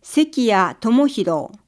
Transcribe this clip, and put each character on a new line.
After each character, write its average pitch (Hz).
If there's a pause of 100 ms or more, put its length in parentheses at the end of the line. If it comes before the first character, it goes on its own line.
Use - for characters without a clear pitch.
関 302
谷 190
智 254
博 175 (160)